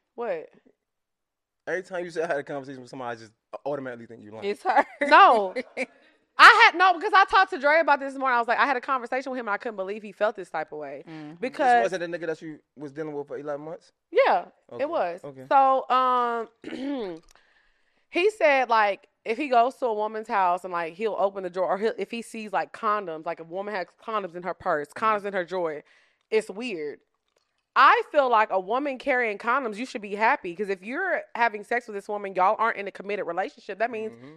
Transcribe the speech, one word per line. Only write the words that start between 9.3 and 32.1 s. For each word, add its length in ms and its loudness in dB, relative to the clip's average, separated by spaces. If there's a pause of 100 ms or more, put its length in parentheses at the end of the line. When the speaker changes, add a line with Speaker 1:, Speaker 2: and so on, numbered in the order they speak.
Speaker 1:
with 80 -6
him, 100 -8
and 60 -2
I 40 -4
couldn't 180 -10
believe 260 -8
he 100 -16
felt 220 0
this 160 -14
type 220 -8
of 60 -12
way. 300 -12
Speaker 3:
Mm-hmm. 220 -14
Speaker 2:
This 100 -18
Speaker 1:
Because 420 2 (100)
Speaker 2:
wasn't 180 -6
the 80 -6
nigga 80 -8
that 160 -4
you 160 -14 (180)
was 160 -12
dealing 220 -8
with 140 -8
for 100 -10
eleven 260 -8
months? 280 -16 (180)
Speaker 1:
Yeah, 360 2 (260)
Speaker 2:
Okay, 100 -8
Speaker 1:
it 80 -2
was. 320 -4
Speaker 2:
okay. 260 -16
Speaker 1:
So, 420 4
um, 580 0 (160)
<clears throat> 580 -8 (880)
he 200 2
said, 380 4
like, 400 2 (160)
if 140 -2
he 100 -4
goes 280 4
to 100 -2
a 80 -2
woman's 320 -6
house 380 0
and, 80 -10
like, 220 -6
he'll 240 -4
open 260 -2
the 60 -8
drawer, 180 -2
or 100 0
he'll, 180 -2
if 140 -8
he 120 -8
sees, 300 -14
like, 200 -4
condoms, 520 -4
like, 140 -6
a 60 -16
woman 300 -8
has 120 -6 (180)
condoms 300 -6
in 80 -10
her 120 -6
purse, 340 -2
Speaker 2:
Mm-hmm. 160 -6
Speaker 1:
condoms 220 0
in 80 -6
her 100 -2
drawer, 400 -6 (460)
it's 200 0
weird. 480 -8 (760)
I 280 8 (100)
feel 160 4
like 220 4
a 100 0
woman 380 -2
carrying 400 -2
condoms, 380 -2
you 100 -6
should 160 -10
be 120 -10
happy, 400 0
'cause 140 -6
if 140 -6
you're 400 -4 (120)
having 300 0
sex 220 -4
with 80 -12
this 120 -10
woman, 280 -8